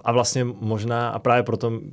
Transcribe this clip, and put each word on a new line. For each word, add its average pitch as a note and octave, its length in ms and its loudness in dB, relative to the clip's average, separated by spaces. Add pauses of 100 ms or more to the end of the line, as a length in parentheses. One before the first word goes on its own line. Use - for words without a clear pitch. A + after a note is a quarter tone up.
a A#2 80 2
vlastně B2 320 2
možná, A#2 680 -2
a A2 100 -4
právě A#2+ 240 4
proto, A2+ 360 -2 (140)